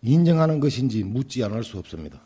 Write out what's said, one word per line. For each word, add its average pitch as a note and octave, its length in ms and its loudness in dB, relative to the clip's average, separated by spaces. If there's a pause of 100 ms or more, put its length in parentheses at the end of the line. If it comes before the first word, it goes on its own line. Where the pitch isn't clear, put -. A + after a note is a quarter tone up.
인정하는 D#3+ 580 4
것인지 B2 460 0
묻지 B2 400 -4
않을 G#2+ 180 -6
수 G#2+ 140 -12
없습니다. D#2 480 -14